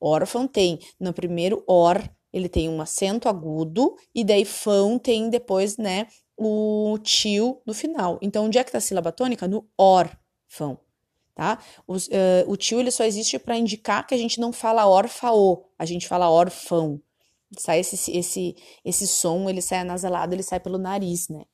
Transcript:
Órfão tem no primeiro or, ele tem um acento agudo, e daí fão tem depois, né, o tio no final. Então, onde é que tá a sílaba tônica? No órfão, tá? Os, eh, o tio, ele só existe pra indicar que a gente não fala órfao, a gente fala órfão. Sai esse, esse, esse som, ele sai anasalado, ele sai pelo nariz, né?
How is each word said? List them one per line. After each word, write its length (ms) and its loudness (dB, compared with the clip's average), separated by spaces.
Órfão 460 0
tem 320 2
no 140 -6
primeiro 540 -2
or, 360 6
ele 160 -4
tem 200 -2
um 120 -4
acento 480 -4
agudo, 680 -2
e 100 -2
daí 200 4
fão 540 0
tem 320 0
depois, 460 -2
né, 300 -4
o 680 0
tio 640 0
no 80 -8
final. 480 -4
Então, 240 -2
onde 120 2
é 60 2
que 60 -10
tá 80 -6
a 20 -4
sílaba 300 -4
tônica? 380 -4
No 280 -4
órfão, 1040 2
tá? 240 -4
Os, 240 -6
eh, 360 4
o 100 -4
tio, 220 -2
ele 120 0
só 140 0
existe 340 -2
pra 200 -4
indicar 480 -2
que 80 -6
a 40 2
gente 220 -2
não 120 -2
fala 340 2
órfao, 800 4
a 60 -6
gente 220 -6
fala 240 2
órfão. 720 2
Sai 220 0
esse, 320 -4
esse, 420 -4
esse 220 -4
som, 420 -2
ele 140 -4
sai 180 -4
anasalado, 540 -4
ele 80 -4
sai 180 -6
pelo 180 -6
nariz, 500 -4
né? 260 -14